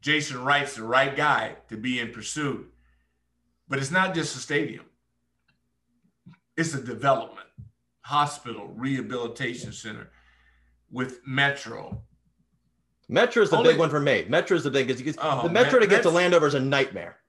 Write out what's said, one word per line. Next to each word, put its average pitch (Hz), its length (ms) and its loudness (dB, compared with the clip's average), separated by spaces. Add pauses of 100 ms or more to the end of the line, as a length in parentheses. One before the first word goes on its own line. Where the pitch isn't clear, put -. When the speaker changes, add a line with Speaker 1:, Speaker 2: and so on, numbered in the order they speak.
Speaker 1:
Jason 135 420 -2
Wright's 139 320 0
the 113 80 -10
right 131 320 2
guy 131 400 0 (140)
to 110 80 -10
be 123 220 -4
in 113 120 -6
pursuit. 123 600 -6 (960)
But 135 120 -4
it's 135 120 -4
not 185 220 2
just 156 220 -2
a 123 40 -12
stadium. 135 460 -4 (1700)
It's 165 180 -2
a 135 80 -4
development, - 640 -2 (540)
hospital, 127 760 -2
rehabilitation 120 960 -6
center - 380 -14 (800)
with 131 340 -6
Metro. 131 760 -4 (1080)
Speaker 2:
Metro 226 340 4
is - 60 2
the - 80 4
Speaker 1:
Only 226 140 8
Speaker 2:
big 151 80 4
one 160 100 4
for 147 100 0
me. 135 300 2
Metro 170 260 2
is 160 80 0
the 143 80 0
big, 131 160 0
'cause 127 320 -4
Speaker 1:
Oh, 139 240 -2
Speaker 2:
the 170 60 0
Metro 240 300 4
to 220 80 6
Speaker 1:
Met-, - 20 0
Speaker 2:
get 196 140 6
to 175 60 6
Speaker 1:
Met- 165 60 2
Speaker 2:
Landover 175 320 6
is 139 60 2
a 143 60 0
nightmare. 131 580 -2 (120)